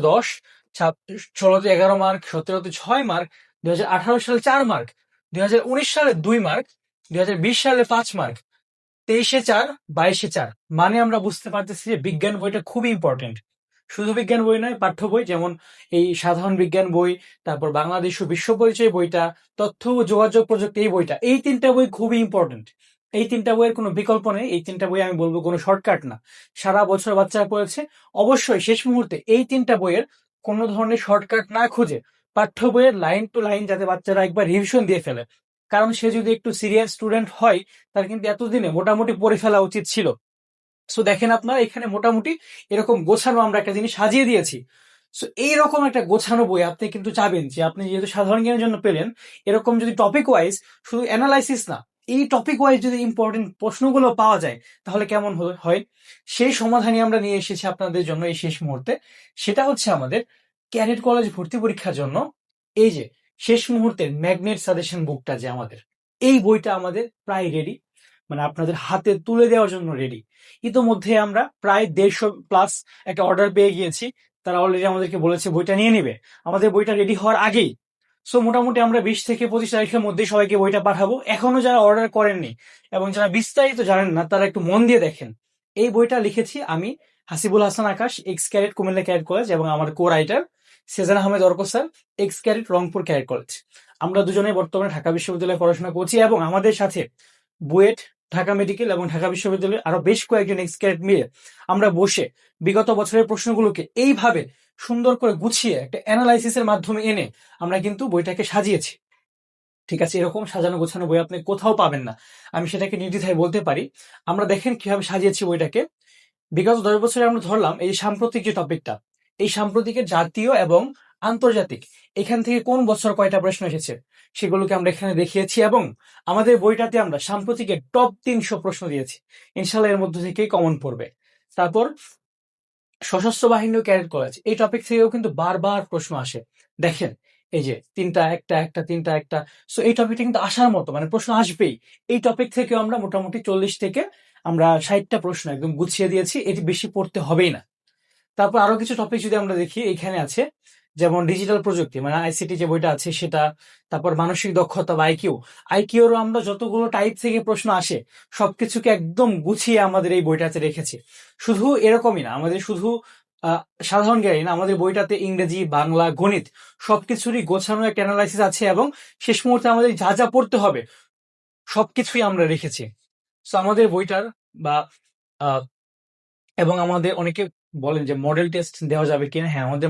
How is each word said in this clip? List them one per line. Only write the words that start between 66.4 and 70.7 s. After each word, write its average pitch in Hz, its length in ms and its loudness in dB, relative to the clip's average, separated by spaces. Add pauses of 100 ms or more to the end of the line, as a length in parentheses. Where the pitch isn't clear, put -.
বইটা 214 340 2
আমাদের 180 240 -6 (220)
প্রায় 190 300 -2
রেডি, 160 200 -6 (540)
মানে 147 200 -6
আপনাদের 165 260 -4 (100)
হাতে 190 260 0 (160)
তুলে 233 240 4
দেওয়ার 220 240 4
জন্য 175 140 -6 (120)
রেডি। 120 180 -6 (480)
ইতোমধ্যে 226 460 2 (120)